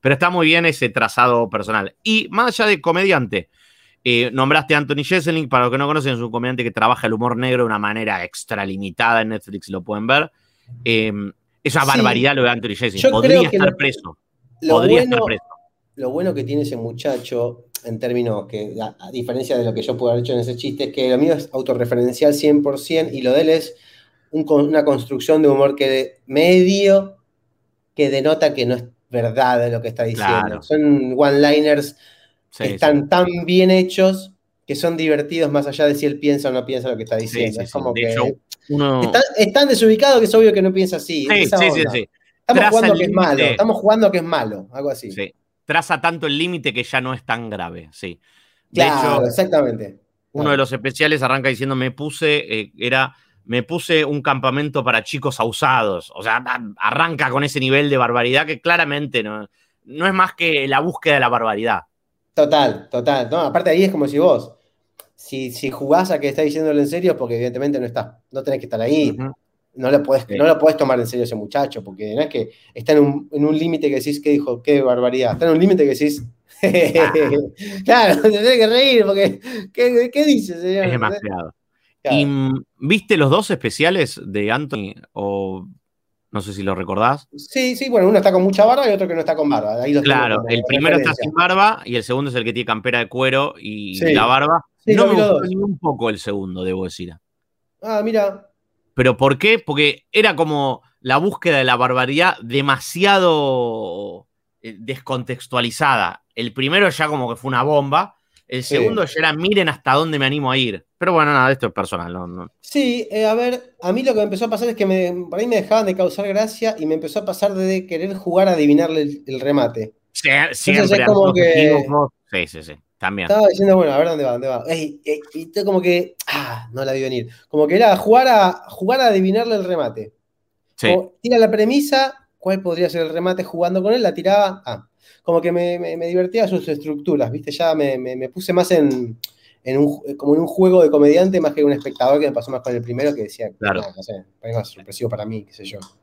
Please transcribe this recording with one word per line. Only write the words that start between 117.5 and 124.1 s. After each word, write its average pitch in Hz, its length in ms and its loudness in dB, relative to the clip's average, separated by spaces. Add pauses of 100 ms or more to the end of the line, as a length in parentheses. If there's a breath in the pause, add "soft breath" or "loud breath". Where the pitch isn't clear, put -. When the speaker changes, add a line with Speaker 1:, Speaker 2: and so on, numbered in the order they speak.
Speaker 2:
de 190 340 -2
querer 180 280 -6
jugar 190 340 2
a - 20 2
adivinarle 156 520 4
el, 143 220 -8
el 131 140 -8
remate. 120 540 -2 (180)
Speaker 1:
Sie-, - 180 -2
Speaker 2:
Entonces 143 300 2
Speaker 1:
siempre 202 380 2
Speaker 2:
es - 100 4
como 202 160 6
Speaker 1:
a 190 40 6
los 180 80 2
Speaker 2:
que 180 60 4 (300)
Speaker 1:
objetivos, 143 160 4
vos-, 143 220 0 (200)
sí, 90 180 -4
sí, 78 160 -16
sí, 78 100 -18 (240)
también. 95 320 -6
Speaker 2:
estaba 208 180 4
diciendo, 190 300 4
bueno, 156 160 2
a 135 40 2
ver 165 120 2
dónde 151 160 -2